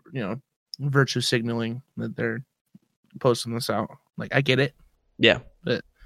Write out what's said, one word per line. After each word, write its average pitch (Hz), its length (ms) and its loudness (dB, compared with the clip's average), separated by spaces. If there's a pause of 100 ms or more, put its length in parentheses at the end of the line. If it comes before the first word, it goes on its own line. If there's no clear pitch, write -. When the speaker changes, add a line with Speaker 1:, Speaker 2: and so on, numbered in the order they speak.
(120)
Speaker 1:
you 135 100 -4
know, 107 200 -6 (380)
virtue 135 420 2
signaling 117 600 -2 (160)
that 117 180 -6
they're 117 280 -4 (760)
posting 120 340 0
this 117 160 -4
out. 107 200 -2 (280)
Like, - 180 -8
I 139 60 6
get 131 180 4
it. 139 140 0 (460)
Speaker 2:
Yeah. 110 200 6 (240)
Speaker 1:
But - 200 -2 (220)